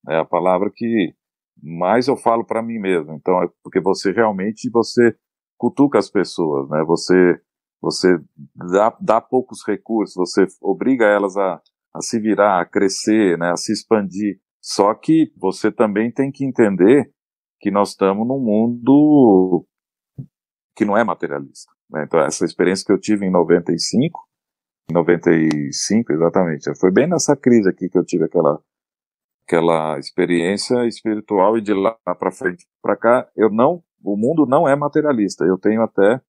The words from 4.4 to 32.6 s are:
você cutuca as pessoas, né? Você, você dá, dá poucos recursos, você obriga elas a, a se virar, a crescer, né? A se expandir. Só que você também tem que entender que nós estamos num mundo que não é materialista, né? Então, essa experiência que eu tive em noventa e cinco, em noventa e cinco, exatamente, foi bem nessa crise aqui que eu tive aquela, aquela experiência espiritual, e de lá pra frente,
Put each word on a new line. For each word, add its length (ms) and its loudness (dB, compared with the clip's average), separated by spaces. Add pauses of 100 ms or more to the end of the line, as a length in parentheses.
você 460 2 (400)
cutuca 420 0
as 120 -2
pessoas, 580 -4
né? 160 -2
Você, 560 2 (400)
você 380 0 (360)
dá, 460 -2
dá 200 0
poucos 460 -6
recursos, 480 -4
você 320 0 (140)
obriga 460 0
elas 300 0
a, 240 -4 (340)
a 60 -14
se 200 -6
virar, 400 2
a 60 -4
crescer, 720 0
né? 140 -2
A 40 -2
se 160 -8
expandir. 680 -4 (280)
Só 280 0
que 420 0
você 340 -2
também 400 0
tem 220 -4
que 100 -10
entender 680 2 (480)
que 100 -4
nós 200 0
estamos 360 -2
num 140 -4
mundo 1300 2 (1080)
que 120 -2
não 100 0
é 80 2
materialista, 680 -8 (200)
né? 140 -6
Então, 160 0
essa 260 -2
experiência 400 -2
que 40 -6
eu 80 4
tive 280 -4
em 40 -2
noventa 420 0
e 60 -2
cinco, 480 -4 (640)
em 40 -6
noventa 360 2
e 400 0
cinco, 440 -2
exatamente, 640 -2
foi 120 2
bem 160 2
nessa 300 0
crise 320 2
aqui 220 -4
que 80 0
eu 80 0
tive 180 -2
aquela, 340 0 (880)
aquela 520 0
experiência 880 -2
espiritual, 720 -2
e 20 -2
de 140 -2
lá 200 0 (240)
pra 140 -4
frente, 340 -8 (140)